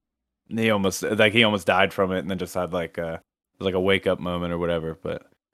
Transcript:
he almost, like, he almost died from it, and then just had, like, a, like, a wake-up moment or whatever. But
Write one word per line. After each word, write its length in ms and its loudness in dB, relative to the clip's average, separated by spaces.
he 220 0
almost, 320 0
like, 320 4
he 100 6
almost 220 2
died 260 4
from 200 0
it, 80 0
and 100 -8
then 80 -4
just 160 -8
had, 180 -4
like, 280 -6
a, 200 -6
like, 140 -2
a 60 2
wake-up 400 2
moment 340 -4
or 60 -4
whatever. 420 -2
But 240 -8